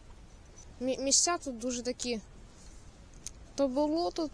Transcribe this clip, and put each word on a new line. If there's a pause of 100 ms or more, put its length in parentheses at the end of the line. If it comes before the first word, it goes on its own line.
(800)
Мі-,
місця
тут
дуже
такі. (1300)
То
болото,